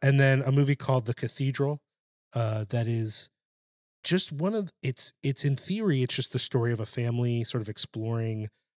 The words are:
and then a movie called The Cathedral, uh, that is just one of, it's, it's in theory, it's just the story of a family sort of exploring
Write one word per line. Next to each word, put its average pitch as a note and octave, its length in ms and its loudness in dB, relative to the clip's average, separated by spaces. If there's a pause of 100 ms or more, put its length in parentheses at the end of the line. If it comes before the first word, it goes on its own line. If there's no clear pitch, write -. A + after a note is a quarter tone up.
and C#3 160 4
then C3+ 260 6
a C3+ 100 2
movie C#3+ 240 4
called B2+ 280 0
The A#2+ 80 -2
Cathedral, C#3 680 -2 (520)
uh, A2 360 0
that A#2 180 0
is A2+ 420 -2 (760)
just - 260 0
one E3+ 240 -2
of, G3+ 160 -2 (100)
it's, - 400 -4
it's C#3 240 -2
in C#3 120 2
theory, F#3+ 440 0
it's B2+ 140 0
just - 160 -4
the B2+ 80 -2
story A#2+ 320 0
of A2 80 -2
a A2 60 -4
family A#2+ 580 -2
sort A#2 180 -4
of G#2 80 -8
exploring A2 800 -4 (300)